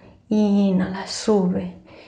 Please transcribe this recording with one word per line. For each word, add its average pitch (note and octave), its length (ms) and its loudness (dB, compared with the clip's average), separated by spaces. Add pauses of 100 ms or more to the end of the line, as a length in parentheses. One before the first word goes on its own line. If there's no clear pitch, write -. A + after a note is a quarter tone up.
(300)
Inhala, G3 760 0
sube. F#3+ 720 -2 (300)